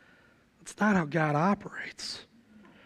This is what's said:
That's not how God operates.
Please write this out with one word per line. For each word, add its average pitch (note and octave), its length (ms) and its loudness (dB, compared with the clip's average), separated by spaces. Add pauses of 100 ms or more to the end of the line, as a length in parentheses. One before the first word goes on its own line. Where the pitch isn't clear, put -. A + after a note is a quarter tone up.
(600)
That's - 200 -16
not G#3 160 4
how E3+ 100 2
God D3+ 300 0
operates. - 840 -2 (680)